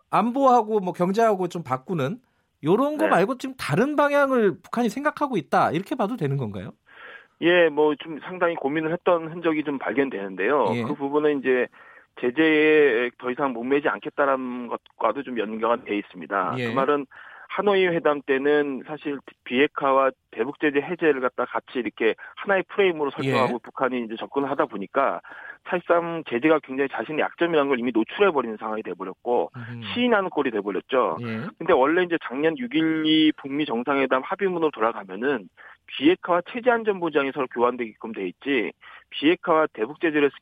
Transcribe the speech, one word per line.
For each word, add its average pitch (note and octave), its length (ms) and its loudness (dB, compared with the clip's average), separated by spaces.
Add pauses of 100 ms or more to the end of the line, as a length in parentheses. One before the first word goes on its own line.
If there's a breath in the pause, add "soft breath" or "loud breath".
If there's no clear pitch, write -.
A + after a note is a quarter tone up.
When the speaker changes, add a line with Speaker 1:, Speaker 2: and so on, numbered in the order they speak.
(100)
Speaker 1:
안보하고 A#3 680 4
뭐 F3+ 120 -2
경제하고 F#3+ 560 2
좀 F3 160 -8
바꾸는 C#3+ 560 -2 (440)
요런 C4+ 320 2
거 D#4 80 0
Speaker 2:
네. - 60 2
Speaker 1:
말고 A#3 280 2
지금 C4 200 -10
다른 B3+ 380 0
방향을 C4+ 640 2
북한이 A#3+ 260 -2
생각하고 C4+ 480 -4
있다, C#3+ 360 2
이렇게 G3 240 -4
봐도 A#3 200 -2
되는 C#3 200 -2
건가요? G#2 360 -8 (720 loud breath)
Speaker 2:
예, E3+ 260 6
뭐 D3+ 280 2
좀 D#3+ 240 -12
상당히 F3 340 -4
고민을 D#3 380 -2
했던 E3+ 360 0
흔적이 D#3+ 360 -2
좀 C#3+ 140 -4
발견되는데요. G#2+ 960 -2
Speaker 1:
예. A#2+ 100 -2
Speaker 2:
그 C#3+ 100 -4
부분은 C#3+ 460 0
이제 B2+ 260 0 (540 loud breath)
제재에 D3+ 960 4
더 B2 120 -6
이상 C3+ 220 -2
목매지 C3+ 360 0
않겠다라는 B2+ 800 -2
것과도 A#2 560 -4
좀 B2+ 140 -6
연관돼 A2 580 -2
있습니다. F#2 640 -4
Speaker 1:
예. A#2+ 100 -4
Speaker 2:
그 A#2 40 -4
말은 C3+ 340 0 (420 loud breath)
하노이 F#3+ 400 2
회담 D3+ 340 0
때는 C#3 640 0
사실 D3 320 -8 (260)
비핵화와 C3+ 680 2 (180)
대북 B2+ 300 -6
제재 C#3+ 200 2
해제를 D#3 400 0
갖다 B2+ 240 -2
같이 - 360 -6
이렇게 A2 340 0 (220 loud breath)
하나의 F#3+ 320 0
프레임으로 D#3+ 420 0
설정하고 B2+ 440 0
Speaker 1:
예. A#2 80 -6
Speaker 2:
북한이 B2 420 -2
이제 A2 140 -8
접근을 C3+ 300 -4
하다 C#3+ 180 0
보니까 G#2 540 -2 (480 loud breath)
사실상 E3+ 600 0
제재가 D3 320 2
굉장히 C3+ 300 -4
자신의 B2+ 300 -6
약점이라는 D3 480 0
걸 B2+ 100 2
이미 A#2+ 140 -2
노출해버리는 A#2+ 640 2
상황이 A2 240 -6
돼버렸고 F#2+ 720 -2
Speaker 1:
음. A#2+ 260 -12 (100)
Speaker 2:
시인하는 A3 380 2
꼴이 C3+ 220 -2
돼버렸죠. G2+ 680 -2
Speaker 1:
예. A#2 40 -8 (320)
Speaker 2:
근데 E3+ 140 0
원래 D#3 320 4
이제 E3+ 180 -2
작년 D3+ 340 -2
육일이 D#3 800 2
북미 C#3+ 300 -4
정상회담 C3 560 0
합의문으로 F3+ 480 -2
돌아가면은 A2 800 -4 (380 loud breath)
비핵화와 F3 640 0
체제 B3 200 0
안전 G#3+ 300 0
보장이 D3 320 0
서로 C#3 160 -4
교환되게끔 A#2+ 640 -2
돼 G#2 140 -6
있지, A2+ 460 -2 (380 loud breath)
비핵화와 D#3 600 2
대북 B2+ 280 -6
제재를 D3 260 2
했을 - 160 -2